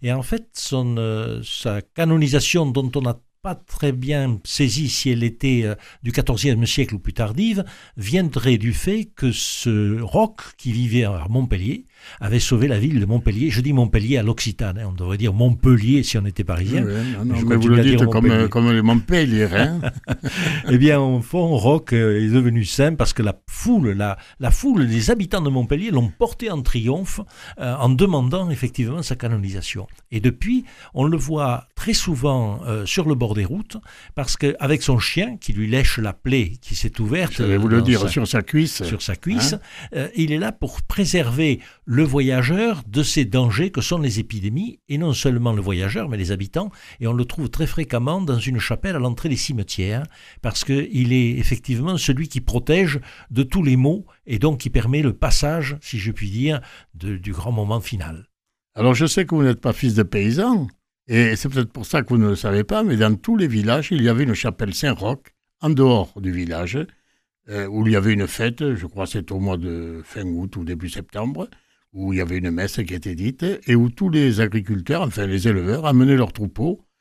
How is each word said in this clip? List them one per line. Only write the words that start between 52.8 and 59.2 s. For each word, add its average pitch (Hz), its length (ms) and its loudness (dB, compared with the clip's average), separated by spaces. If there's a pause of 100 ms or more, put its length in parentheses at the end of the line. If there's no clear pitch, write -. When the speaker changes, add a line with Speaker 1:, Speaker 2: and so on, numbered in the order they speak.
Speaker 1:
de 120 120 2
tous 180 200 0
les 135 120 4
maux, 151 300 2 (200)
et 117 140 -4
donc 147 220 2
qui 127 80 -6
permet 127 320 2
le 135 120 2
passage, 147 680 0
si - 180 -8
je 101 120 -4
puis 104 180 -6
dire, 131 320 -2 (320)
de, 95 240 -8
du 92 160 -10
grand 87 180 -6
moment 107 300 -2
final. 82 460 -10 (480)
Speaker 2:
Alors 120 200 4
je 151 100 2
sais 180 200 0